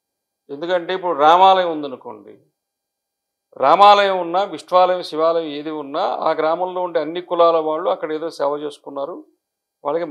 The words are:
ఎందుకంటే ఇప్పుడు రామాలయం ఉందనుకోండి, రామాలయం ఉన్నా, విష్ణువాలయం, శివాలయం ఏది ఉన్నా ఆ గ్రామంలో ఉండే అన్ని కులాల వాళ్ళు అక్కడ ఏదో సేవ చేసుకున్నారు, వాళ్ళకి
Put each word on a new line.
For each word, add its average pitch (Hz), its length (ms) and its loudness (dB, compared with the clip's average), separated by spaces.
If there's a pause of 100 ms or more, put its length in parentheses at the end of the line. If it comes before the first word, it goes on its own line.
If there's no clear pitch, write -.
(540)
ఎందుకంటే 170 440 -4
ఇప్పుడు 175 260 -4
రామాలయం 180 480 6
ఉందనుకోండి, 120 600 -12 (1300)
రామాలయం 196 600 6
ఉన్నా, 170 160 -2 (120)
విష్ణువాలయం, 180 580 0
శివాలయం 160 480 -2
ఏది 151 140 -8 (100)
ఉన్నా 147 220 -6 (240)
ఆ - 20 2 (100)
గ్రామంలో 180 460 -2
ఉండే 165 180 -4
అన్ని 170 240 -8
కులాల 170 300 2 (100)
వాళ్ళు 170 260 -4
అక్కడ 170 240 -8
ఏదో 160 200 -8
సేవ 143 140 -2 (120)
చేసుకున్నారు, 143 520 -12 (680)
వాళ్ళకి 160 260 -4